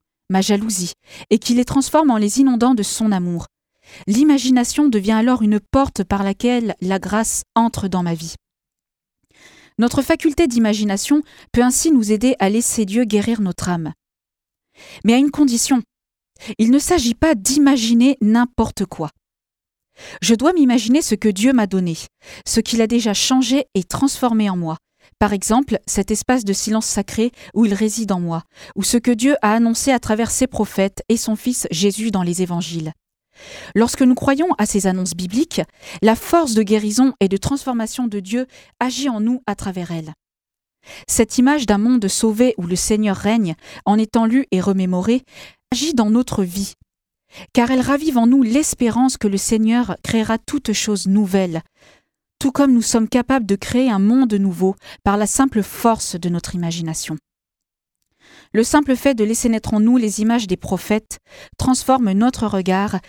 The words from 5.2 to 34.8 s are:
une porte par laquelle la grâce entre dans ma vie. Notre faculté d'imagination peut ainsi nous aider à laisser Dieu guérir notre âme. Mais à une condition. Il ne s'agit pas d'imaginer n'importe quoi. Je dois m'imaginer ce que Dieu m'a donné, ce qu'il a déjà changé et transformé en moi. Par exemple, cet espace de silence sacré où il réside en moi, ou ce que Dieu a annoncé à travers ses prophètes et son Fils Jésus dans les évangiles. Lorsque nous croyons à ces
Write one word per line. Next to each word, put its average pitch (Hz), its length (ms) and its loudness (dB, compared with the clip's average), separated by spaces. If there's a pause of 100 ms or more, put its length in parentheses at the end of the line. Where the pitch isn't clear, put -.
une 208 200 2
porte 269 440 -2
par 202 180 -2
laquelle 226 600 -2
la 190 160 -2
grâce 208 460 -4 (100)
entre 226 340 0
dans 180 140 -2
ma 170 100 -2
vie. 165 220 -8 (1400)
Notre 240 240 0
faculté 330 440 0
d'imagination 214 760 0 (300)
peut 240 100 4
ainsi - 280 2
nous 220 220 4
aider 233 260 2
à 294 120 2
laisser 226 340 -2
Dieu 214 200 0
guérir 214 360 0
notre 180 300 -4
âme. 165 240 -4 (1080)
Mais 220 120 4
à 247 40 4
une 277 120 4
condition. 254 520 2 (760)
Il 226 120 4
ne 269 80 6
s'agit 269 360 2
pas 320 200 2
d'imaginer 254 840 4
n'importe 220 640 0
quoi. 160 260 -8 (1080)
Je - 140 2
dois 254 180 2
m'imaginer 254 480 4
ce - 140 -2
que 214 160 0
Dieu 214 240 2
m'a 220 120 2
donné, 185 300 -2 (500)
ce - 140 0
qu'il 226 220 0
a 220 40 2
déjà 226 280 0
changé 262 500 2 (100)
et 185 100 -2
transformé 226 640 0
en 185 60 -4
moi. 165 200 -6 (420)
Par 208 160 0
exemple, 220 520 0
cet - 240 -2
espace 233 340 -2
de 196 100 -2
silence 220 320 -2
sacré 220 440 -4 (220)
où 226 140 2
il 202 80 0
réside 214 380 -2
en 180 80 -2
moi, 165 240 -6 (300)
ou 196 80 -4
ce - 140 0
que 240 140 0
Dieu 247 320 2
a 208 100 2
annoncé 233 400 0
à 240 60 2
travers 226 320 -2
ses - 160 0
prophètes - 640 -4
et 226 80 2
son 220 180 -4
Fils - 340 -4
Jésus 202 400 -2
dans 196 120 0
les 175 180 -2
évangiles. 170 540 -6 (800)
Lorsque 226 260 2
nous 254 140 6
croyons 277 420 0
à 208 80 -2
ces 202 220 -2